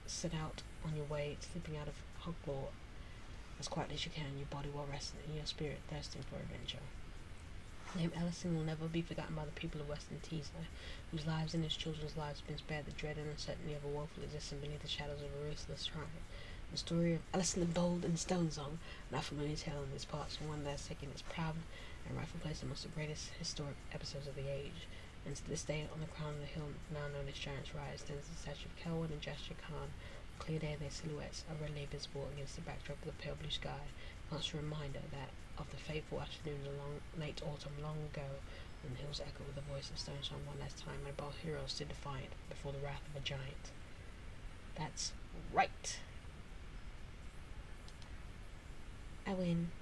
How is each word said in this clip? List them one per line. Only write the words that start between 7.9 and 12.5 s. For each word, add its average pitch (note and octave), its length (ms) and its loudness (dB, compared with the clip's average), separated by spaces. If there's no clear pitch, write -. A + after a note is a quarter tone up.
Name E3+ 220 6
Ellison E3+ 380 4
will D#3 100 6
never D#3+ 240 2
be E3 140 6
forgotten D#3+ 320 0
by D#3 100 0
the D3+ 80 0
people D#3+ 280 0
of C#3+ 80 0
Western D3 320 -2
Teesdale, D#3+ 460 -2
whose D3+ 160 0
lives D#3+ 280 4
and E3 100 6
his D#3 120 4
children's D3+ 400 0
lives D3 240 0
have - 80 -6
been D3+ 100 0